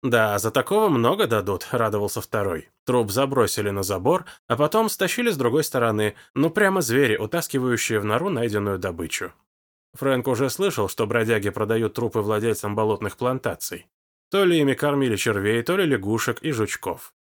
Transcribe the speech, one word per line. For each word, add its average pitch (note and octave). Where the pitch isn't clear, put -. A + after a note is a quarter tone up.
"Да, A2
за G#2+
такого G3+
много D3+
дадут", G2+
радовался G#2+
второй. G2
Труп A#2+
забросили A#2
на G2
забор, F#2
а A#2
потом F3+
стащили A#3
с F3+
другой C3
стороны, A2
ну C#3+
прямо F#3+
звери, B2
утаскивающие B2
в G2+
нору B2+
найденную G#2
добычу. F2
Фрэнк C3+
уже B2+
слышал, B2
что A2+
бродяги G#2+
продают G#2+
трупы A2+
владельцам G#2+
болотных G#2+
плантаций. -
То G3
ли F3
ими C#3
кормили C#3
червей, G#2+
то E3+
ли G3
лягушек A2+
и D#3
жучков. -